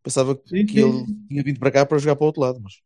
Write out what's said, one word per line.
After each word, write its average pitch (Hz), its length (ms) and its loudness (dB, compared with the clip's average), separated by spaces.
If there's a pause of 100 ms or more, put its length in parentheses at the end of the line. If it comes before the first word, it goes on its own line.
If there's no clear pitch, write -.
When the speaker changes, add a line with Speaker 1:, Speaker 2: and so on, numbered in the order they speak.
Speaker 1:
Pensava 131 440 -2
Speaker 2:
Sim, 190 200 -2
Speaker 1:
que 214 140 2
Speaker 2:
sim. - 80 6
Speaker 1:
ele - 160 -2 (240)
tinha 143 140 -4
vindo 131 180 -4
para 127 100 0
cá 135 140 4
para 147 140 0
jogar 143 180 0
para 147 80 0
o - 20 4
outro 151 140 -2
lado, 127 220 -2
mas 98 100 -18 (140)